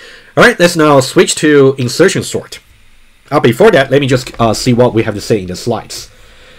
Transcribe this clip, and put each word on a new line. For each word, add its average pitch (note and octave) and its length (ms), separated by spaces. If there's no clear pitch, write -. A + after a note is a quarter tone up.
All D#3+ 80
right, A#3 160
let's F3 160
now D3+ 240
switch - 360
to C#3+ 420
insertion C#3 440
sort. - 380
Uh, D3 100
before G#3 300
that, C3+ 200
let C3+ 100
me C#3+ 60
just, B2+ 340
uh, A#2 120
see B2 200
what A#2 220
we A2+ 80
have G#2+ 120
to G2+ 60
say A2 200
in F#2 60
the F2+ 100
slides. - 540